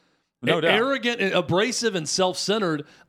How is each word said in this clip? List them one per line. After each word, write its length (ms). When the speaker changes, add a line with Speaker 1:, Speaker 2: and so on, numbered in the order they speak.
Speaker 1:
No 160
Speaker 2:
A-, 40
Speaker 1:
doubt. 100
Speaker 2:
arrogant 500
and 120
abrasive 600
and 140
self-centered. 760